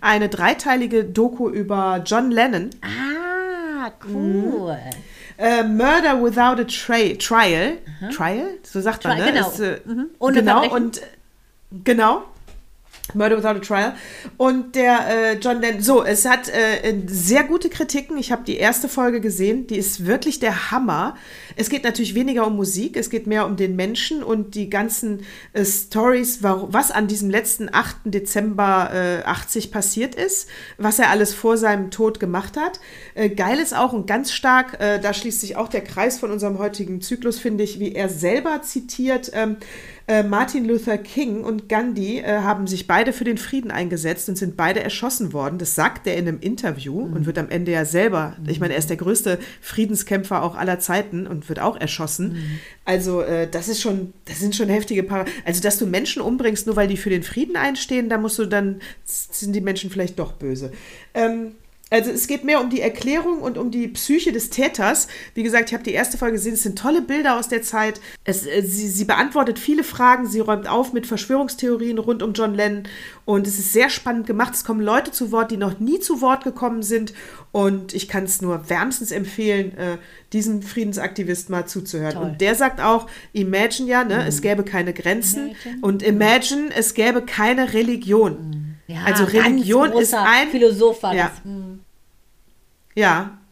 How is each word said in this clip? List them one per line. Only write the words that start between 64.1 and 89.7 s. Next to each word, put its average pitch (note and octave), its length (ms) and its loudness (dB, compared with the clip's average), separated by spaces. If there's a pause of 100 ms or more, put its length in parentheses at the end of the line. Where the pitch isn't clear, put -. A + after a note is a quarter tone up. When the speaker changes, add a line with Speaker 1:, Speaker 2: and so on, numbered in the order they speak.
Speaker 1:
des A3+ 200 -4
Täters. B3+ 580 0 (240)
Wie A3+ 100 -4
gesagt, A3+ 280 2
ich A#3 40 -4
hab A3+ 100 -4
die - 100 -2
erste B3 240 0
Folge A#3 180 0
gesehen, G#3+ 160 -2
es A3 100 0
sind G3 160 -2
tolle D4+ 220 2
Bilder C4+ 380 2
aus A#3+ 100 -6
der A3+ 140 -2
Zeit. G#3+ 360 -2 (260)
Es, F#3+ 220 -2
äh, D#3 140 0
sie, G3 280 -2
sie G3 180 -2
beantwortet B3 520 2
viele D4+ 240 0
Fragen, B3 440 4
sie G#3 140 0
räumt G#3+ 280 0
auf B3 240 0
mit A#3 140 -2
Verschwörungstheorien A#3+ 920 0
rund A3+ 260 0
um A3 120 -2
John A3 180 0
Lennon. G3+ 300 0 (420)
Und G3+ 220 2
es G3 120 -2
ist - 140 -2
sehr B3 160 6
spannend A#3 380 -2
gemacht. A3+ 260 0
Es - 120 -4
kommen A3 180 -2
Leute A3 300 2
zu A3 200 -4
Wort, A3+ 180 0
die A3+ 60 -4
noch G3 240 -2
nie C4+ 180 2
zu E4 220 -2
Wort C4 240 2
gekommen A#3+ 380 -4
sind. A3 320 -2 (380)
Und G3 420 0
ich F#3+ 120 -4
kann's F#3+ 360 -2
nur E3+ 260 -2
wärmstens G3+ 420 -2
empfehlen, G3 680 -2
äh, F3 180 -4 (380)
diesem G#3+ 260 0
Friedensaktivist G3 880 -4
mal F3+ 160 -2
zuzuhören. E3 480 -6
Speaker 2:
Toll. F3 120 -6
Speaker 1:
Und D#3+ 180 -2
der G3+ 120 4
sagt C4 280 0
auch, A3+ 240 2 (260)
Imagine G#3 560 0
ja, B3 160 4
ne, G#3 120 0
Speaker 2:
Mhm. - 120 2
Speaker 1:
es D3 140 -2
gäbe G3+ 200 2
keine F3+ 300 -2
Grenzen. A3 600 -2 (120)
Speaker 2:
Imagine. B3 160 -8
Speaker 1:
Und G3 220 0
Imagine, A#3+ 720 4
es A3 160 0
gäbe A#3+ 300 2
keine A#3+ 500 0
Religion. G#3+ 600 2 (180)
Speaker 2:
Mhm. D3+ 140 -6 (240)
Ja, E3 160 -10
Speaker 1:
Also G#3 200 6
Speaker 2:
ganz F#3+ 100 -2
Speaker 1:
Religion A#3+ 540 6